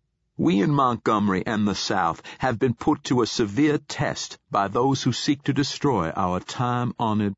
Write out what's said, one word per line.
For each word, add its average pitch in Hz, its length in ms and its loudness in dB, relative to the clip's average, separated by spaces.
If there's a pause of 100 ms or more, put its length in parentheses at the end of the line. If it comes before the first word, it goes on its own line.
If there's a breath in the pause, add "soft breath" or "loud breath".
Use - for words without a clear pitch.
(360)
we 185 260 2
in 170 100 2
Montgomery 110 720 2
and 107 200 0
the 101 100 0
South 90 460 -2 (180 loud breath)
have 127 200 -2
been 131 140 2
put 147 320 -2
to 123 160 2
a 110 60 2
severe 127 500 0
test - 600 -6 (140)
by 101 160 0
those 127 360 0
who 123 100 2
seek - 300 -2
to 143 100 0
destroy 127 640 0
our 90 260 0
time-honored 113 960 -2